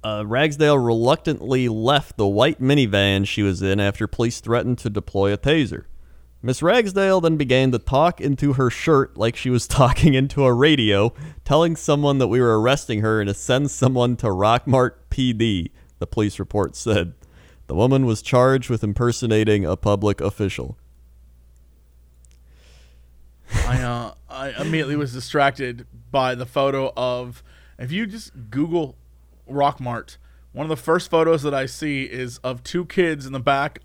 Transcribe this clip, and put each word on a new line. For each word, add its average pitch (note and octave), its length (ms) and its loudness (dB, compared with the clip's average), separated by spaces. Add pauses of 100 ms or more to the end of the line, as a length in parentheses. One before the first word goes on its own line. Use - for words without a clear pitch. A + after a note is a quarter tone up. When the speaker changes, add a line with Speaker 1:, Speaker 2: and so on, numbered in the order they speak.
Speaker 1:
Uh, G#2+ 220 -6
Ragsdale D3 520 2
reluctantly B2+ 880 0
left A#2 500 -2
the G2+ 100 2
white A#2 340 0
minivan G2+ 640 2
she - 160 -4
was F#2+ 200 0
in G2 180 0
after G2+ 280 -2
police A#2+ 320 -4
threatened A#2+ 400 -2
to A#2+ 100 -6
deploy G2+ 440 -2
a G#2 40 -4
taser. C#3 480 -2 (580)
Miss B2 180 -4
Ragsdale F#3+ 600 2
then E3 160 2
began C3 340 2
to A#2+ 80 0
talk D#3 420 0
into C#3+ 320 0
her B2+ 160 2
shirt C#3 480 0
like A2+ 180 -2
she - 140 -6
was B2 180 0
<laughs> - 0 -
talking D3 460 4
into C3+ 320 2
a B2+ 80 6
radio, A#2 580 4 (320)
telling E3 320 2
someone C#3+ 440 2
that B2 80 2
we A#2 120 2
were A2+ 220 4
arresting A#2+ 400 0
her A2 180 0
and G2+ 80 -2
to G2 60 -2
send C3+ 380 0
someone B2 460 2
to A#2+ 100 -4
Rockmart A#2 640 2 (180)
P B2+ 240 0
D, G#2 380 -2 (260)
the - 80 -6
police G#2 320 -4
report G2 380 -4
said. F2+ 380 -2 (520)
The - 80 -10
woman C3 320 2
was A2+ 160 -2
charged C3 480 2
with A#2 140 -2
impersonating G#2+ 840 0
a E2+ 100 -2
public G#2 460 0
official. G2 560 -4 (3000)
Speaker 2:
I, B2 140 0
uh, A#2+ 320 -6 (160)
I C3+ 200 -10 (120)
immediately D3+ 340 -2
was C#3 180 -4
distracted B2+ 760 -2 (240)
by B2+ 240 0
the B2 100 -8
photo C3+ 500 -2
of, B2 460 -6 (380)
if B2+ 120 -8
you G#3 140 -4
just F#3+ 460 -16
Google D3+ 440 -4 (540)
Rockmart, C3 680 -4 (340)
one D3 140 -10
of D#3+ 40 -8
the D#3+ 60 -2
first D#3+ 340 -2
photos D#3+ 320 2
that C#3+ 140 -2
I C3+ 100 -2
see C#3 380 -6
is B2 400 -10
of B2+ 200 -8
two F3 220 -6
kids D#3+ 400 -2
in C3 80 -12
the C3+ 60 -6
back C#3 460 -2